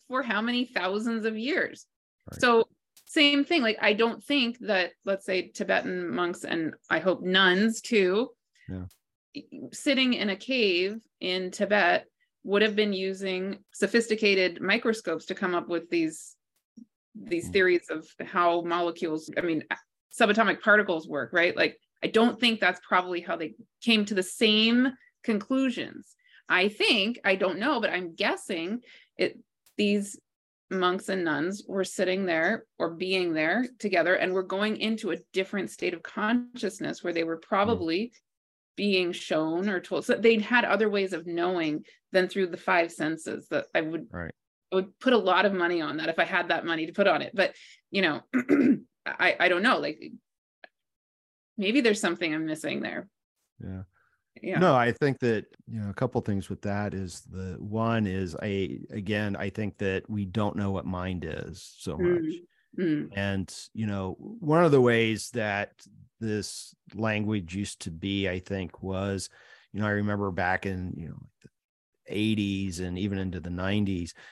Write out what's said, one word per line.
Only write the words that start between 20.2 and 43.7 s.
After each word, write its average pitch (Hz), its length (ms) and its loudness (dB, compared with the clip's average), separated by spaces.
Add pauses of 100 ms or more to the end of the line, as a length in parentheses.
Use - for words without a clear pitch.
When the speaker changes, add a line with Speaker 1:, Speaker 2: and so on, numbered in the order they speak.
Speaker 1:
particles 202 460 4
work, 139 260 -4
right? 175 220 2
Like, - 240 0 (240)
I 165 40 -2
don't 226 320 4
think 226 200 2
that's 180 280 2
probably 180 340 2
how 175 140 -6
they 160 200 -8 (260)
came 220 240 4
to 214 80 -6
the 185 100 2 (220)
same 226 460 4 (320)
conclusions. 226 920 -4 (320)
I 208 220 4
think, 240 560 2
I 190 100 4
don't 190 240 0
know, 247 220 0
but 185 80 0
I'm 170 240 -4
guessing 202 680 -4 (360)
it, - 220 -2 (380)
these 202 420 0 (500)
monks 185 400 -2
and 190 140 -2
nuns 165 440 -2
were 196 160 -2
sitting 185 420 -2
there 175 400 0 (140)
or 170 120 -2
being 180 420 -2
there 170 320 0 (140)
together 185 360 2
and 185 180 0
were 185 100 0 (140)
going 214 200 0
into 220 340 -4
a 170 60 -2 (160)
different 190 380 -2
state 180 240 -4
of 165 80 -14
consciousness 220 1000 -4
where 175 100 -2
they 165 100 0
were 165 140 -2
Speaker 2:
Mm. - 160 -20
Speaker 1:
probably 196 600 0 (640)
being 185 380 2
shown 165 560 -2
or 180 100 -2
told. - 260 -4
So 240 100 2
they'd 220 260 6
had 233 240 2
other 208 240 2
ways 196 240 0
of 170 120 -6
knowing 170 600 -2 (260)
than 185 160 2
through 190 200 -2
the 175 100 -10
five 170 340 2
senses 156 580 -6
that 156 240 -2